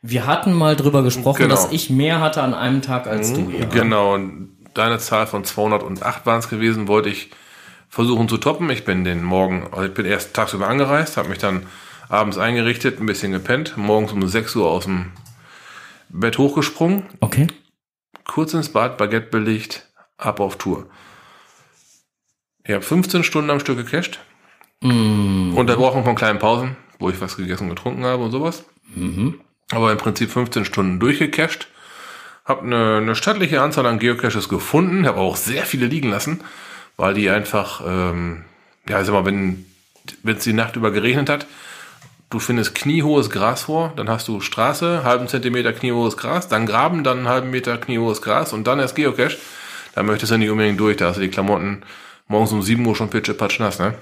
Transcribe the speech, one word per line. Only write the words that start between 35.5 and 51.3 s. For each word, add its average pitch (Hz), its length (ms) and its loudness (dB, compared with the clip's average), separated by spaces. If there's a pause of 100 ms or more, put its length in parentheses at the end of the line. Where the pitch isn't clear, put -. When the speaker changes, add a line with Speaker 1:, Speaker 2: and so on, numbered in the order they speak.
Speaker 2:
viele 123 220 0
liegen 139 220 0
lassen, 123 320 -2 (540)
weil 95 180 0
die 101 160 2
einfach, 104 560 -2
ähm, 87 600 -2 (420)
ja, 98 140 0
ich 95 40 0
sag 104 80 0
mal, 95 120 4
wenn, 95 400 -2 (580)
wenn's 107 220 -2
die 113 80 2
Nacht 113 240 0
über 110 140 2
geregnet 127 380 2
hat, 143 160 -2 (840)
du 113 100 -4
findest 117 360 -2
kniehohes 147 540 2
Gras 190 340 0
vor, 160 340 -2
dann 104 120 -4
hast 113 200 -2
du 104 100 -4
Straße, 147 640 0
halben 123 240 0
Zentimeter 120 460 0
kniehohes 120 420 0
Gras, 170 320 -4
dann 110 180 0
Graben, 143 380 2
dann 127 160 2
einen 123 80 -2
halben 131 240 0
Meter 120 260 -2
kniehohes 117 440 -2
Gras 139 320 0
und 107 140 -4
dann 135 120 2
erst 127 160 -2
Geocache. 147 420 0 (580)
Da 101 80 0
möchtest 107 280 0
du 113 60 4
nicht 107 120 2
unbedingt 107 300 2
durch, 107 160 4
da 90 120 0
hast 90 100 0
du 98 40 -2
die 95 80 0
Klamotten 98 540 -2 (460)